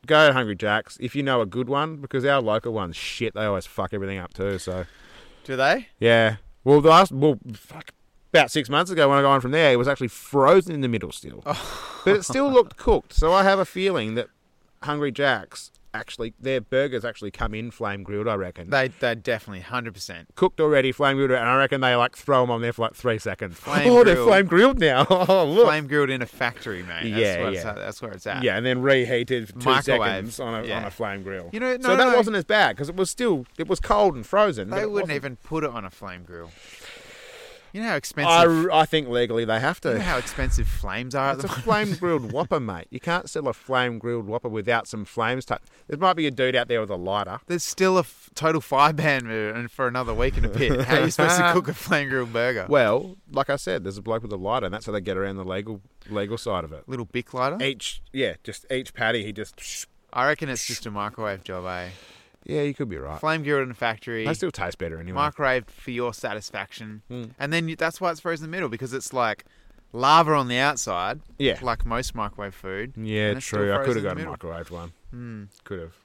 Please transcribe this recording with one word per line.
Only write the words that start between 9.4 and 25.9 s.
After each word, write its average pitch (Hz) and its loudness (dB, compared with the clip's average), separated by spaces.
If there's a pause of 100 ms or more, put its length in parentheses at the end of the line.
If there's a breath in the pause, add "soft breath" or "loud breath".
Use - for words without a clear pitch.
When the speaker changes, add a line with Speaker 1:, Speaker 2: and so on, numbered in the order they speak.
Speaker 1:
from 127 -2
there, 151 6
it 123 6
was 123 2
actually 135 -2
frozen 160 4
in 147 -4
the 131 -2
middle 113 -4
still. - -16
Speaker 2:
Oh. - -8
Speaker 1:
But 196 6
it 185 0
still 277 0
looked 247 6
cooked, - 0
so 160 4
I 190 6
have 196 4
a 190 2
feeling 170 -2
that 117 -4 (560)
Hungry 147 -4
Jack's 123 -2 (240)
actually, 110 -10
their 131 -2
burgers 127 -2
actually 107 -8
come 107 -6
in 110 -8
flame 101 -8
grilled, 101 -6
I 110 0
reckon. 90 -8
Speaker 2:
They, 131 2
they 120 -4
definitely, 110 -6
hundred 117 -8
percent. 90 -16
Speaker 1:
Cooked - 0
already, 143 4
flame 135 2
grilled, 135 4
and 120 2
I 123 4
reckon 135 2
they, 127 4
like, 120 2
throw 131 2
'em 123 2
on 117 -2
there 117 -2
for, - -6
like, 113 -2
three 113 -2
seconds. 95 -8
Speaker 2:
Flame 147 2
Speaker 1:
Oh, 240 10
they're 202 10
Speaker 2:
grilled. 170 4
Speaker 1:
flame 196 6
grilled 175 6
now. 143 4
<laughs> - 0
Oh, 185 6
look. 190 8
Speaker 2:
Flame 151 2
grilled 143 2